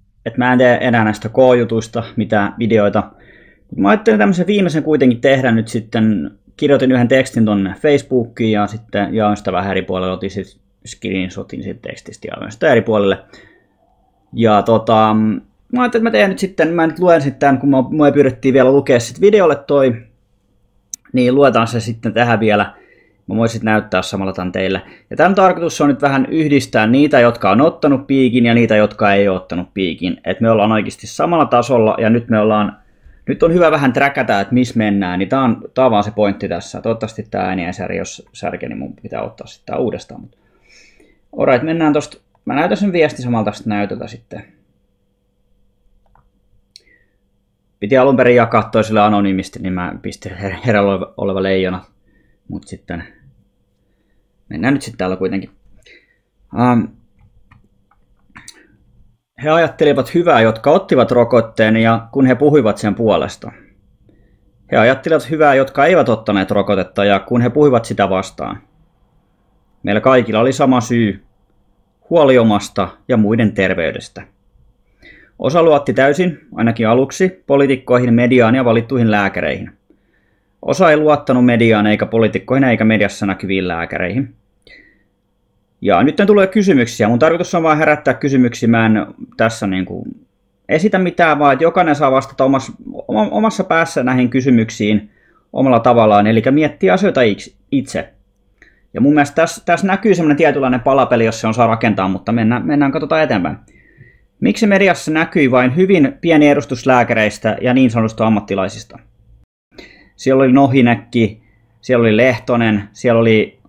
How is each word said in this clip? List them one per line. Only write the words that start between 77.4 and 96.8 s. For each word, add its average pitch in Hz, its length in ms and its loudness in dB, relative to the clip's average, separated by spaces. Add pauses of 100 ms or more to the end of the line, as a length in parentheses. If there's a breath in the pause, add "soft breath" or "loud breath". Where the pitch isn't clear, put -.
poliitikkoihin, 123 640 2
mediaan 120 420 4
ja 131 100 0
valittuihin 117 460 0
lääkäreihin. 92 600 -4 (880)
Osa 156 300 2
ei 151 60 4
luottanut 143 480 2
mediaan 113 420 2
eikä 107 180 0
poliitikkoihin 113 580 -2
eikä 113 220 0
mediassa 107 400 0
näkyviin 95 420 -4
lääkäreihin. 90 680 -6 (1500 soft breath)
Ja 98 220 2
nyt 151 120 2 (120)
tulee 202 200 4
kysymyksiä. 147 600 0
Mun 120 120 0
tarkoitus 165 360 0
on 165 80 -2
vaan 156 140 2
herättää 151 360 0
kysymyksiä. 123 560 0
Mä 113 160 2
en 110 200 0 (320)
tässä 113 300 -2
niinku 92 380 -6 (640)
esitä 185 300 0
mitään, 170 400 0
vaan 143 140 4
että 139 100 -4
jokainen 170 320 2
saa 139 160 0
vastata 135 320 -2
omassa, 135 300 -2 (340)
oma-, 208 240 -2
omassa 208 320 -2
päässä 165 400 -2
näihin 127 260 0
kysymyksiin 113 800 0 (440 soft breath)
omalla 131 260 2
tavallaan, 110 480 4
elikkä 113 240 0
miettiä 156 420 0